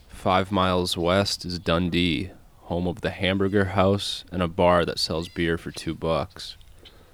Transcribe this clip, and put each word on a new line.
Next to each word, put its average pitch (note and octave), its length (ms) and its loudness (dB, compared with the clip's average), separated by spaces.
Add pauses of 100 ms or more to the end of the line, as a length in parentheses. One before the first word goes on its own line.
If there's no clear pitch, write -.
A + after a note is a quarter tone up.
Five F#2+ 420 0
miles F#2 460 2
west F#2 480 0
is F2+ 120 -8
Dundee, F2 760 0 (320)
home F2 240 -4
of F2 120 -4
the E2+ 120 -4
Hamburger G2 520 0
House G2 720 0
and F2+ 100 -2
a E2+ 60 0
bar F2 340 4
that - 160 -4
sells E2+ 300 -4
beer E2 280 0
for D2+ 140 -12
two D#2+ 240 -8
bucks. - 600 -4 (560)